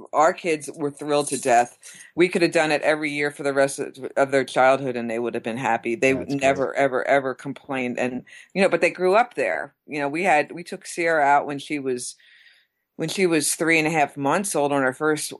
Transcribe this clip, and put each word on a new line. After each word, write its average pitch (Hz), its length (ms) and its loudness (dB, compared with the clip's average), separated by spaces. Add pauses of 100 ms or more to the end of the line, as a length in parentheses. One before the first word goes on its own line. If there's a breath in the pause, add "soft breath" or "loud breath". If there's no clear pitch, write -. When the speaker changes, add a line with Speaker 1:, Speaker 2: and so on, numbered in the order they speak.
(140)
Speaker 1:
our 160 200 4
kids 156 400 -4
were 143 180 -4
thrilled 147 360 -2
to 139 120 -4
death. 120 380 2 (380 loud breath)
We 180 140 4
could 185 120 0
have 165 120 4
done 156 180 2
it 147 120 2
every 151 280 0
year 147 200 -2
for 147 120 -12
the 139 100 0
rest 139 260 0
of, - 180 -10 (180)
of 135 160 2
their 135 140 2
childhood, 131 500 2
and 117 160 -6
they 113 80 -2
would 117 140 -2
have 117 100 -6
been 117 140 -6
happy. 117 380 -2
They 131 180 2
Speaker 2:
That's 135 220 -4
great. 135 300 0
Speaker 1:
never, - 80 -6
ever, 127 320 0
ever 131 300 0
complained. 131 640 -8
And, 127 240 -4 (300 loud breath)
you 190 80 0
know, 185 80 4
but 170 100 2
they 165 120 2
grew 185 240 0
up 240 180 2
there. 90 420 -4 (120)
You 147 120 -8
know, 143 80 -2
we 160 160 -4
had, 151 300 2
we 170 100 -12
took 185 220 -14
Sierra 165 400 0
out 143 200 4
when 143 140 -6
she 151 200 -6
was, 127 360 -6 (800 soft breath)
when 160 140 -6
she 190 180 0
was 156 280 0
three 165 220 2
and 156 100 2
a 160 40 0
half 151 240 0
months 156 400 -2
old 143 160 0
on 139 120 2
our 127 100 0
first 151 460 -2